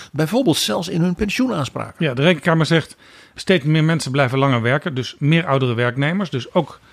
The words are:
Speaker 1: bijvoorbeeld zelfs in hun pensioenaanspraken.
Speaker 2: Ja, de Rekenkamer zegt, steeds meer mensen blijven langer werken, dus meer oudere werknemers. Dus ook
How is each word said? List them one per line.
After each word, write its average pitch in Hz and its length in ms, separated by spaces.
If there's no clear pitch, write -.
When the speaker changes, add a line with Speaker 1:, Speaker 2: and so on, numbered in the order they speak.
Speaker 1:
bijvoorbeeld 156 460
zelfs 202 300
in 180 140
hun 180 140
pensioenaanspraken. 175 880
Speaker 2:
Ja, 135 80
de 127 80
Rekenkamer 160 440
zegt, 160 300
steeds 180 280
meer 156 200
mensen 156 280
blijven 135 280
langer 135 220
werken, 135 340
dus 123 240
meer 160 260
oudere 135 280
werknemers. 139 560
Dus 123 240
ook - 260